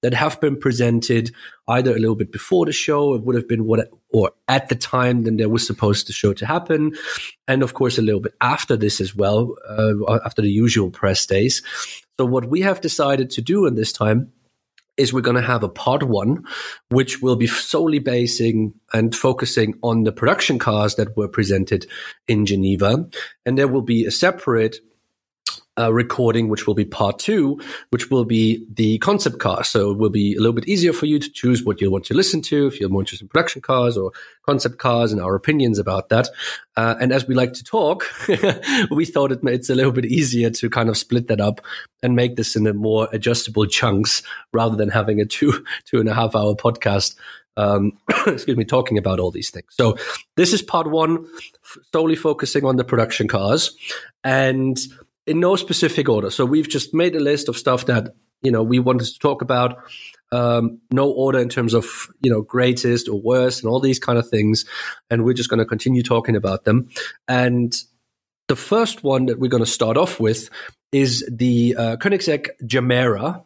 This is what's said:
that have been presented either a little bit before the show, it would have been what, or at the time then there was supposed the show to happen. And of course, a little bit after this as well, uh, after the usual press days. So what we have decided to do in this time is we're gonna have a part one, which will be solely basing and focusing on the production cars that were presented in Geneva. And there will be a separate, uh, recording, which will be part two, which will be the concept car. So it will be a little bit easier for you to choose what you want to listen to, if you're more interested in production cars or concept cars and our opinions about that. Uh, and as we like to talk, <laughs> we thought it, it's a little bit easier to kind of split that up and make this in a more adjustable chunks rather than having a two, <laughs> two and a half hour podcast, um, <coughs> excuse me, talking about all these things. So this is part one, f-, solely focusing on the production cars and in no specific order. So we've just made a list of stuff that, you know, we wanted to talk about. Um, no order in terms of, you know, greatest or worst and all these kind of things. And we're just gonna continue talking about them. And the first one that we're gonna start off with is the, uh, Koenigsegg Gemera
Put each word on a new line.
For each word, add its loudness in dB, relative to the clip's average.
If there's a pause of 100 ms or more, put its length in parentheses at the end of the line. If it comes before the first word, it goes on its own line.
that 0
have -2
been 0
presented 0 (360)
either 2
a 0
little 2
bit -6
before 0
the -2
show, 0
it -2
would 0
have -2
been 0
what, 0 (200)
or 2 (160)
at -2
the 2
time 0
then 0
there 2
was 0
supposed 0
the -10
show 0
to -8
happen. -2 (540)
And 2
of -2
course, 0
a 2
little 2
bit -8
after 0
this 0
as -6
well, 2 (120)
uh, 2
after -4
the 2
usual 2
press -2
days. 0 (580)
So 2
what 0
we 0
have 0
decided 0
to -6
do 2
in 2
this -2
time 0 (640)
is 2
we're 0
gonna 2
have 0
a -2
part 0
one, 0 (460)
which 0
will 2
be 0
solely 0
basing 0 (200)
and 2
focusing 0
on 2
the 2
production 0
cars 0
that -2
were 0
presented -2 (420)
in 2
Geneva. 2 (380)
And 0
there 2
will 0
be 0
a -4
separate, 0 (1000)
uh, 2
recording, 0
which -4
will 0
be 0
part -2
two, 0 (300)
which -4
will 2
be 2
the 2
concept 0
car. -2
So 0
it -2
will 2
be 0
a -6
little 2
bit -4
easier 2
for -2
you 2
to -8
choose 0
what -2
you 2
want -2
to -4
listen 0
to, 2
if -4
you're -2
more 0
interested -8
in -20
production -2
cars 2
or -2 (340)
concept -2
cars 2
and -2
our 0
opinions 2
about -2
that. 2 (460)
Uh, 0
and 2
as 0
we 0
like 2
to -14
talk, -2 (460)
<laughs> 0
we 2
thought 0
it, -4
it's 0
a 2
little 4
bit 0
easier 2
to -4
kind 0
of -2
split -2
that 0
up -2 (400)
and 0
make 0
this -4
in 2
a 2
more 0
adjustable -2
chunks 0 (300)
rather 2
than 0
having 0
a 2
two, 0 (120)
<laughs> -16
two 0
and 2
a -2
half 0
hour 2
podcast, -2 (400)
um, 2 (180)
<coughs> 0
excuse -2
me, 0
talking 0
about 0
all 0
these -8
things. -16
So 2 (400)
this 4
is 0
part -2
one, 0 (360)
f-, -20 (140)
solely 2
focusing -2
on 2
the 2
production 0
cars 0 (480)
and 2 (480)
in 0
no 4
specific 0
order. 2
So 0
we've 2
just -4
made 2
a 0
list 0
of -4
stuff 0
that, 0 (260)
you 2
know, 2
we 2
wanted 2
to -10
talk 0
about. 0 (540)
Um, 0 (120)
no 2
order 2
in 0
terms 0
of, -2 (140)
you 2
know, 2
greatest 0
or -4
worst 0
and -2
all 2
these 2
kind 0
of 0
things. 0 (440)
And 0
we're 2
just -4
gonna 2
continue 0
talking 0
about -2
them. 2 (380)
And 0 (720)
the 0
first -2
one 2
that -2
we're 0
gonna 2
start 0
off 0
with -2 (420)
is 0
the, 2
uh, -2
Koenigsegg -2 (160)
Gemera 0